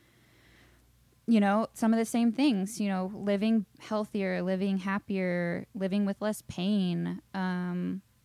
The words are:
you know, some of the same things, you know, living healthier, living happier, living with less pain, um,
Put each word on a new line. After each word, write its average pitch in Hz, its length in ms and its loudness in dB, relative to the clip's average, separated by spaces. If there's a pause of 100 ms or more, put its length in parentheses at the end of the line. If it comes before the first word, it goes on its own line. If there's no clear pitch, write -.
(1300)
you 220 120 6
know, 202 320 2
some 220 200 2
of 226 60 2
the 226 60 0
same 233 260 2
things, 214 480 0
you 208 80 0
know, 185 260 -2
living 202 520 2 (140)
healthier, 196 600 -2
living 190 360 0
happier, 185 880 -2 (100)
living 196 300 0
with 196 160 -2
less 214 260 -4
pain, 180 720 0 (120)
um, 180 680 -4 (240)